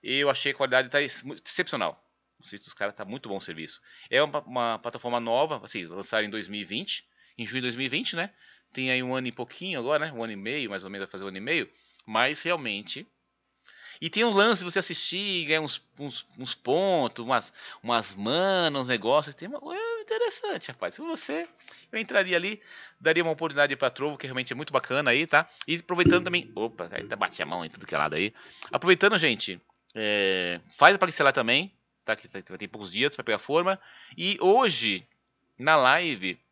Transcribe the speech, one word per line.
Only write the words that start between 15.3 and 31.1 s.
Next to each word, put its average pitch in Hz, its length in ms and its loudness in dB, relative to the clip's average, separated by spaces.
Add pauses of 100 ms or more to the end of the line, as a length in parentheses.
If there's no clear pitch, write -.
ganhar 156 160 2
uns, 143 200 -6 (160)
uns, 143 300 -12 (100)
uns 127 200 -8
pontos, 147 680 2
umas, 120 280 0 (280)
umas 113 360 0
manas, 156 680 2
uns 123 60 -4
negócios. 127 440 2
Tem 175 160 -12
uma, 294 280 -10
é 453 240 -4
interessante, 427 720 -4
rapaz. - 240 -6
Se - 40 -16
você, 320 480 -6 (440)
eu 220 80 -4
entraria 190 360 0
ali, 196 240 -2 (400)
daria 160 220 4
uma 165 80 2
oportunidade 143 460 2
pra 131 140 2
Trovo, 143 280 -4
que 139 80 -8
realmente 127 260 -4
é 120 40 -4
muito 147 160 -8
bacana 135 400 2
aí, 143 120 4
tá? 156 240 4 (200)
E 160 80 0
aproveitando 175 480 4
também. 175 280 -2
Opa, 101 380 -6
aí - 140 -8
tá, 107 100 -6
bate 98 260 -2
a 78 60 -2
mão 85 180 -6
em 80 60 -10
tudo - 160 -18
que - 80 -6
é 73 40 2
lado 76 180 0
aí. 101 180 -2 (380)
Aproveitando, 190 460 4
gente, 110 420 0 (340)
é... 95 680 0 (160)
faz 180 200 10
a - 20 -4
parcelar 156 340 4